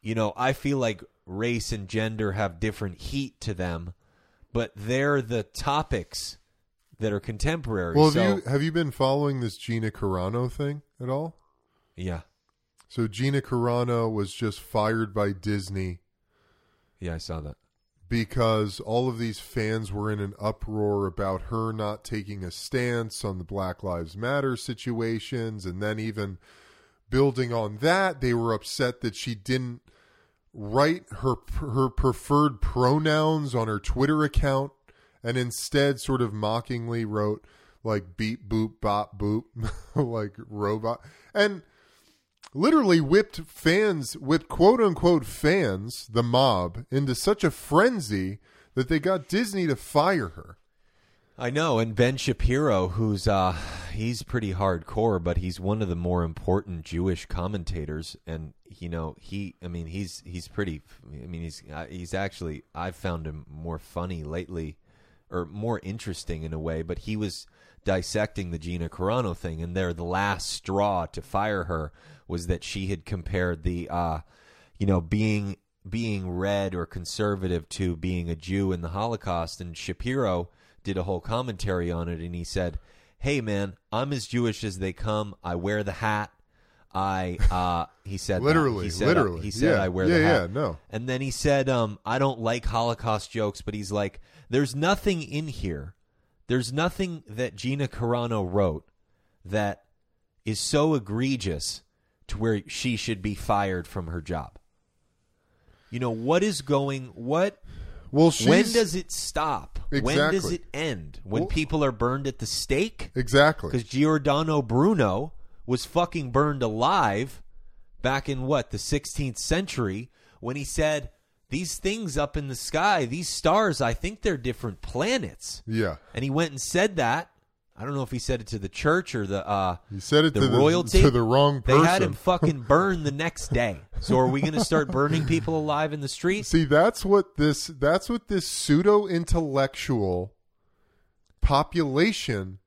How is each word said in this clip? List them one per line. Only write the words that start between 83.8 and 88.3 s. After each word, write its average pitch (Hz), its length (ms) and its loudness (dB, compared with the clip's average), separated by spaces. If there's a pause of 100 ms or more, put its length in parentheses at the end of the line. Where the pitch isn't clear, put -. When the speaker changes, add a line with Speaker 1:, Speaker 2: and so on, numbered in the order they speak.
Speaker 1:
I'm 131 220 -2
as 120 140 -6
Jewish 120 380 -2
as 92 140 -6
they 95 140 -2
come. 107 400 -4 (100)
I 87 120 -4
wear 101 280 -2
the 98 100 -4
hat." 104 360 -2 (640)
I, 95 440 -2 (120)
uh, 90 360 0 (180)
he 98 140 -10
said 92 240 -2